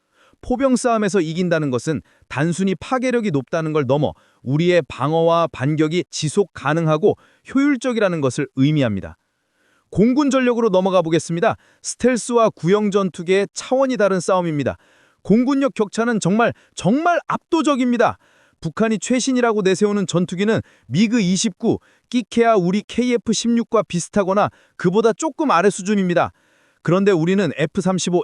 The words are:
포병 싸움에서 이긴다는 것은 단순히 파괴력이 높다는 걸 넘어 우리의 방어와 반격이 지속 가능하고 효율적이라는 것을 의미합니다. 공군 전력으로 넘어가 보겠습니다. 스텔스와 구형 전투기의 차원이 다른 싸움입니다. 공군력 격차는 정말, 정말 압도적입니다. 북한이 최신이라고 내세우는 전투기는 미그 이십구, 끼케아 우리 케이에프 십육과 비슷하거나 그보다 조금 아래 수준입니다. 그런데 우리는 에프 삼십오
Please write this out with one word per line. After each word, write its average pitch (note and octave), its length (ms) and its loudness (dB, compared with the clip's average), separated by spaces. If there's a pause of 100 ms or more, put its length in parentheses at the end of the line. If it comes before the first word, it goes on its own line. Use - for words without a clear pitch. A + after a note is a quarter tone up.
(380)
포병 B3+ 380 0
싸움에서 G#3 420 0
이긴다는 E3 500 -2
것은 B2 320 -4 (280)
단순히 E3+ 460 -2
파괴력이 A#3+ 560 -2
높다는 D#3 420 -4
걸 D3+ 120 0
넘어 B2+ 280 0 (300)
우리의 E3+ 440 2
방어와 E3 640 0
반격이 D#3 580 -2
지속 - 440 -2
가능하고 D#3 640 0 (360)
효율적이라는 A#3 680 0
것을 C3+ 340 -2
의미합니다. B2 640 0 (720)
공군 B3+ 400 2
전력으로 A#3+ 400 2
넘어가 F#3 320 2
보겠습니다. D#3+ 560 0 (240)
스텔스와 A#3 720 0
구형 G3+ 400 0
전투기의 F#3+ 600 -2
차원이 C4 440 -2
다른 F#3+ 240 0
싸움입니다. D#3 560 -2 (440)
공군력 B3+ 520 2
격차는 A3 480 -2
정말, G#3 320 0 (220)
정말 D#4+ 520 0
압도적입니다. B3 920 0 (440)
북한이 G#3+ 380 -2
최신이라고 A#3+ 640 0
내세우는 G3+ 440 2
전투기는 F3+ 540 -2 (260)
미그 G#3 320 2
이십구, F#3 600 0 (300)
끼케아 A#3 460 2
우리 F#3 320 2
케이에프 A#3+ 460 -2
십육과 A#3 500 0
비슷하거나 F#3+ 640 -2 (280)
그보다 G#3 360 2
조금 D#4 360 -4
아래 F3+ 200 4
수준입니다. F3+ 600 0 (520)
그런데 G3 280 2
우리는 F3 460 2
에프 D#3+ 240 -2
삼십오 F3 420 0